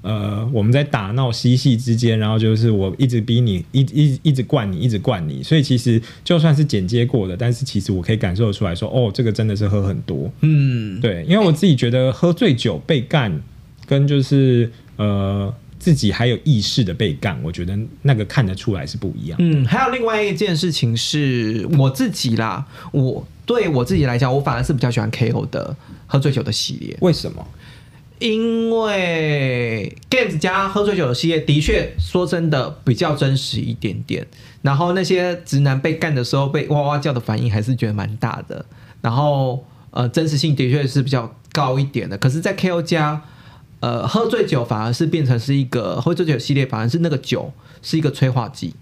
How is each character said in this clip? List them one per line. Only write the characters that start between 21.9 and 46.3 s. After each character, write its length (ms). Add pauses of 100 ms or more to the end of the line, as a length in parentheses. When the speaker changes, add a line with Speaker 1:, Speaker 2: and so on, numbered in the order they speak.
Speaker 2:
己 240
啦， 320 (240)
我， 340 (220)
对 220
我 160
自 100
己 100
来 140
讲， 160
我 60
反 160
而 60
是 100
比 80
较 100
喜 80
欢 140
K 160
O 180
的 300 (320)
喝 100
醉 140
酒 100
的 80
系 300
列。 200
Speaker 1:
为 120
什 180
么？ 160 (720)
Speaker 2:
因 520 (100)
为 1160 (140)
Games 280
加 300
喝 140
醉 140
酒 100
的 80
系 140
列 100
的 220
确， 360
说 300
真 240
的， 340
比 80
较 220
真 220
实 240
一 120
点 300
点。 240 (360)
然 140
后 180
那 100
些 400
直 160
男 200
被 140
干 180
的 120
时 100
候， 140
被 180
哇 160
哇 160
叫 140
的 80
反 200
应 80
还 140
是 140
觉 100
得 80
蛮 220
大 320
的。 180 (340)
然 120
后， 520 (280)
呃， 160
真 200
实 80
性 200
的 120
确 160
是 160
比 80
较 240 (200)
高 260
一 60
点 260
的。 80
可 100
是 120
在 140
K 160
O 120
家， 400 (580)
呃， 280
喝 180
醉 180
酒 200
反 180
而 100
是 140
变 180
成 140
是 160
一 120
个， 340
喝 120
醉 140
酒 100